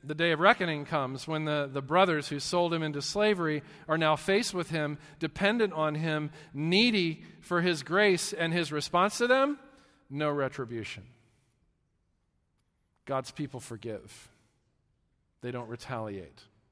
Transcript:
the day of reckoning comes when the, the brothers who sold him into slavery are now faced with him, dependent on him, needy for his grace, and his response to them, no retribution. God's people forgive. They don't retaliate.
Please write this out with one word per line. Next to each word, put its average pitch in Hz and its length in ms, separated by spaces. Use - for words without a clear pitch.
the 147 100
day 165 180
of 151 80
reckoning 170 440
comes 135 420
when 156 180
the, 147 280
the 139 80
brothers 160 480
who 143 120
sold 175 340
him 160 80
into 147 180
slavery 175 640
are 156 80
now 156 200
faced 196 360
with 175 160
him, 151 300
dependent 202 520
on 156 220
him, 151 360
needy 175 680
for 175 220
his 170 200
grace, 185 520
and 165 180
his 165 200
response 175 460
to 240 80
them, 269 320
no 147 200
retribution. 123 720
God's 131 260
people 135 300
forgive. 113 680
They 123 100
don't 120 180
retaliate. 110 760